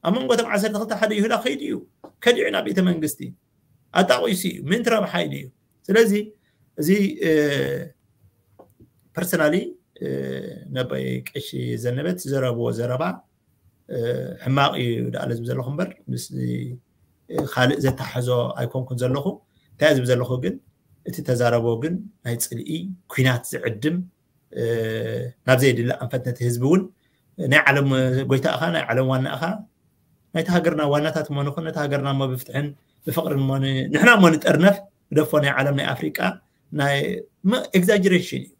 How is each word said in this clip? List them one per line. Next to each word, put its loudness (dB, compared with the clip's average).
ኣብ 0
መንጎ -2
እቶም 2
ዓሰርተ 0
ክልተ -4
ሓደ 0
ይሁዳ 2
ከይዱ -4
እዩ። -4
ከዲዑ 4
ናብ -2
ቤተ 0
መንግስቲ 0
ኣጣቒሱ 2
እዩ። -4
ምእንቲ 0
ረብሓ 0
ኢሉ -4
እዩ። -10
ስለዚ 6
እዚ፣ 2
እ፣ 0
ፐርሰናሊ፣ 2
እ፣ -8
ነባይ -4
ቀሺ -10
ዘነበት -4
ዘረብዎ -2
ዘረባ፣ -4
እ፣ -6
ሕማቕ 2
እዩ -2
ዳኣለ -6
ዝብል -6
ዘለኹ -4
እምበር -4
ምስ፣ -6
እ፣ -4
ካልእ 2
ዘተሓሕዞ -2
ኣይኮንኩን -6
ዘለኹ። -2
እንታይ 2
ዝብል 2
ዘለኹ 2
ግን -4
እቲ -10
ተዛረቦ 2
ግን -4
ናይ -6
ፅልኢ -8
ኩናት 0
ዝዕድም፣ -2
እ፣ -4
ናብ 0
ዘይድለ 2
ኣንፈት -6
ነቲ -6
ህዝቢ -2
እውን 4
ናይ 4
ዓለም 4
ጎይታ 2
ኢኻ፣ -2
ናይ -2
ዓለም 0
ዋና 0
ኢኻ። -4
ናይቲ -2
ሃገርና 2
ዋናታት 0
እሞ -4
ንኹን -4
ነቲ -6
ሃገርና -2
እሞ 0
ብፍትሕን -4
ብፍቕርን -2
እሞ 2
ን-፣ 0
ንሕና 6
እሞ 8
ንጠርነፍ፣ 4
ግደፎ 0
ናይ 2
ዓለም 0
ናይ -2
ኣፍሪቃ -4
ናይ 0
መ-፣ 2
ኤግዛጀሬሽን 4
እዩ። -16